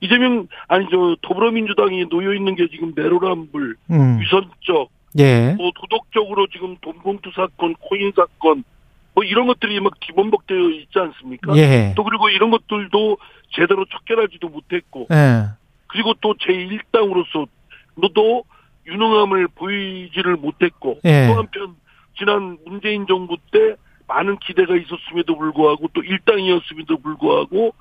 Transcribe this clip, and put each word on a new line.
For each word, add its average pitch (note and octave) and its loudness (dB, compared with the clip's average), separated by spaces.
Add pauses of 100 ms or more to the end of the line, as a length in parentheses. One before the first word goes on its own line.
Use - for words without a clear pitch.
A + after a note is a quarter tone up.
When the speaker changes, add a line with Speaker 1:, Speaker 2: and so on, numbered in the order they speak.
Speaker 1:
이재명, A#3+ 2 (200)
아니, F#3+ 2
저, F3 2
더불어민주당이 G3+ 0
놓여 F#3 -2
있는 G3 -2
게 F3 0
지금 D#3+ -8
내로남불, D#3+ -2 (160)
Speaker 2:
음. C3 4
Speaker 1:
위선적, F3 -2 (300)
Speaker 2:
예. C3 6
Speaker 1:
뭐 F4 -2
도덕적으로 G#3 -2
지금 F#3 -12
돈봉투 F3+ -10
사건, F3 -4
코인 G3+ -4
사건, D#3+ 2 (500)
뭐 G#3 2
이런 A#3+ 0
것들이 G#3 -2
막 F#3+ -2
뒤범벅되어 F#3 0 (120)
있지 - -4
않습니까? D3 -4
Speaker 2:
예. B2+ 4
Speaker 1:
또 G#3+ 0
그리고 G#3+ 0
이런 G3+ 2
것들도 G#3 0 (320)
제대로 F#3+ 0
척결하지도 G#3+ -4
못했고, D3 -10
Speaker 2:
예. C3 4 (400)
Speaker 1:
그리고 A3 -2
또 G#3 0
제일 F#3 -4 (120)
당으로서 F3+ -2 (680)
또 A3+ 2 (420)
유능함을 G3 2
보이지를 F#3 -6
못했고, D3 -4
Speaker 2:
예. C#3+ 6
Speaker 1:
또 A2 4
한편 F3+ -8 (420)
지난 G3 -2
문재인 G3+ -6
정부 F3+ -2 (140)
때 G#3 2 (320)
많은 G3 -4
기대가 F3+ -2
있었음에도 E3+ -4
불구하고 D3+ 0
또 - -4
일 F#3 -4
당이었음에도 E3+ 0
불구하고 D3 -2